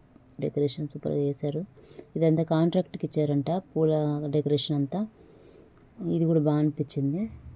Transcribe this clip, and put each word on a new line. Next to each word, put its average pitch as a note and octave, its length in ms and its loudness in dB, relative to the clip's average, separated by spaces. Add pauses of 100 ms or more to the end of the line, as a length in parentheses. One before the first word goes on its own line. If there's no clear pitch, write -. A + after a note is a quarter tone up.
(400)
డెకరేషన్ D3 480 -2
సూపర్గా D3+ 300 -4
చేశారు. D3 460 -2 (520)
ఇదంతా D#3+ 260 4
కాంట్రాక్ట్కి E3 640 0
ఇచ్చారంట D3 440 0
పూల D#3+ 420 0 (340)
డెకరేషన్ D3 500 0
అంతా. C#3+ 300 -2 (1000)
ఇది E3 180 2
కూడా D#3+ 160 4
బాగా D3 180 2
అనిపించింది, D3+ 720 -2 (260)